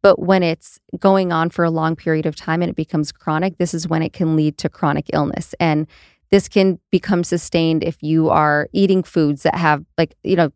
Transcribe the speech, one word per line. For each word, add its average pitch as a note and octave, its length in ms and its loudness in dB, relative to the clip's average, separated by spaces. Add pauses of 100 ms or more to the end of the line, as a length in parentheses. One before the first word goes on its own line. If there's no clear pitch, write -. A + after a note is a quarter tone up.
But G3 160 6
when F#3 240 2
it's - 380 -4 (180)
going F#3+ 320 2
on E3 200 0
for F3 120 -4
a E3+ 80 2
long D#3+ 240 0
period D#3 300 -2
of D#3 100 -2
time E3 280 -4
and E3+ 80 -2
it - 40 -8
becomes D#3 380 -4
chronic, E3 460 -4
this F3 160 -2
is E3 120 -6
when D#3+ 160 -2
it - 120 -6
can D#3+ 200 -2
lead D3+ 220 0
to - 140 -6
chronic D3 420 -4
illness. - 480 -4
And D#3 260 0 (440)
this G3 180 2
can F#3+ 300 2 (120)
become F3+ 320 0
sustained E3 640 -2
if - 180 -8
you D#3+ 280 0
are D3+ 420 2
eating F#3+ 300 2
foods D3 400 -2
that - 140 0
have, D#3 280 0 (140)
like, E3 160 -2 (100)
you F#3+ 120 2
know E3 200 2